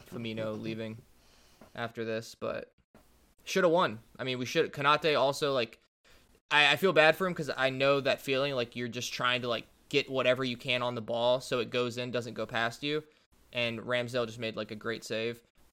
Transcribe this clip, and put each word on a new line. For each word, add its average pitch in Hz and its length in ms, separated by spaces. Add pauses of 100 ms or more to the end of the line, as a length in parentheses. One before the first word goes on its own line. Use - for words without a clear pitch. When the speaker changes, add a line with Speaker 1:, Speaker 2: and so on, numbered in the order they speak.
Speaker 1:
<laughs> - 40
Speaker 2:
Firmino 110 500
leaving 110 380 (760)
after 117 300
this, 113 300
but - 380 (720)
shoulda 185 240
won. 160 320 (180)
I 120 60
mean, 127 140
we 127 80
should. 135 260
Konate 147 460
also, 139 360
like, 117 240 (720)
I, 147 220
I 151 40
feel 185 160
bad 156 240
for 190 100
him 175 80
'cause 151 220
I 131 140
know 135 300
that 127 200
feeling, 139 340
like, 120 220
you're 120 120
just 117 240
trying 123 300
to, 123 60
like, 117 180 (220)
get 139 220
whatever 127 340
you 123 120
can 123 260
on 123 120
the 120 60
ball 117 400
so 131 200
it 113 100
goes 123 260
in, 123 140
doesn't 117 240
go 110 100
past 117 380
you. 147 200 (500)
And 117 280
Ramsdale 120 460
just 110 120
made, 113 180
like, 107 160
a - 40
great 110 280
save. 117 360 (380)